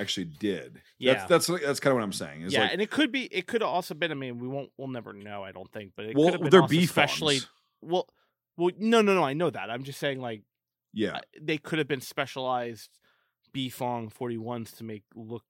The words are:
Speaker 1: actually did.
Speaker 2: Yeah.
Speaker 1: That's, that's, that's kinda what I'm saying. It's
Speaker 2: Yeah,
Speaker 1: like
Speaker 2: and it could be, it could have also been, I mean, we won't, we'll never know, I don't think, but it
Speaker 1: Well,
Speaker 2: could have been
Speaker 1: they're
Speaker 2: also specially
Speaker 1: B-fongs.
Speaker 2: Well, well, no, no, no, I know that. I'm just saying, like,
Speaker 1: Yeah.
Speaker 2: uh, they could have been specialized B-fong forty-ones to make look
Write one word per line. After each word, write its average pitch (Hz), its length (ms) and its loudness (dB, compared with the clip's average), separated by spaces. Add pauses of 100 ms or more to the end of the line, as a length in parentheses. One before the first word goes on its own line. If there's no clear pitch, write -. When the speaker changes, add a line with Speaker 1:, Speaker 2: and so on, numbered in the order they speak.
Speaker 1:
actually 98 240 -4 (140)
did. 82 420 -4 (160)
Speaker 2:
Yeah. 117 300 4
Speaker 1:
That's, 170 200 6
that's, 170 160 -2
that's 143 180 -2
kinda 135 140 4
what 117 80 0
I'm 98 100 -4
saying. 78 300 -10
It's 95 100 -4
Speaker 2:
Yeah, 131 100 4
Speaker 1:
like 117 100 2
Speaker 2:
and 180 80 -2
it 214 100 -2
could 277 200 2
be, 262 140 -4
it - 220 -6
could 233 140 -2
have 185 80 0
also 175 240 -2
been, 156 180 -2
I 147 40 -4
mean, 127 240 -8
we 123 80 -8
won't, 135 300 -8
we'll 135 100 -10
never 117 260 -8
know, 101 300 -12
I 95 80 -12
don't 92 200 -16
think, 104 260 -12
but 104 80 -8
it 113 100 -4
Speaker 1:
Well, 151 120 6
Speaker 2:
could 180 60 6
have 175 100 -2
been 147 60 0
Speaker 1:
they're 185 120 12
Speaker 2:
also 156 240 4
specially 147 540 2
Speaker 1:
B-fongs. 120 100 -10 (320)
Speaker 2:
Well, 170 280 -2 (460)
well, 175 220 0
no, 226 240 6
no, 202 140 6
no, 175 80 6
I 135 100 2
know 160 160 2
that. 101 200 -8
I'm 123 140 -6
just 135 160 -12
saying, 135 220 -4
like, 113 220 -8 (500)
Speaker 1:
Yeah. 92 240 0
Speaker 2:
uh, 60 40 -8 (200)
they 156 160 -2
could - 220 -4
have 143 100 0
been 135 120 -2
specialized 127 880 -6 (600)
B-fong 123 580 -4
forty-ones 117 640 -6
to - 100 -16
make 110 200 -12 (120)
look 113 340 -12